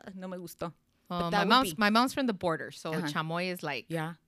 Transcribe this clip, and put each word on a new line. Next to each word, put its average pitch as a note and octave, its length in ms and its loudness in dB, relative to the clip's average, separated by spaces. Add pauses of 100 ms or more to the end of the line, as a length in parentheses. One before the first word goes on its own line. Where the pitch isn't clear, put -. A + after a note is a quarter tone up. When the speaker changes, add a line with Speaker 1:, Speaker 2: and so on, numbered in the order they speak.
(140)
Speaker 1:
no F#3 140 -10
me F#3 100 -10
gustó." E3+ 340 -8 (360)
But F3 180 -2
Speaker 2:
Oh, E3+ 40 -2
Speaker 1:
that - 0 -
Speaker 2:
my G3+ 140 2
Speaker 1:
would F#3+ 40 2
Speaker 2:
mom's, A#3 260 6
Speaker 1:
be - 40 -12
Speaker 2:
my G#3 120 4
mom's A#3+ 240 4
from C4+ 120 -2
the A#3 80 2
border, D#3+ 380 -2
so - 200 -8
Speaker 1:
Uh-huh. E3+ 140 -2
Speaker 2:
chamoy E3 460 -2
is, F3+ 100 -10
like, C#3 260 -6
Speaker 1:
Yeah. D#3+ 260 -4 (140)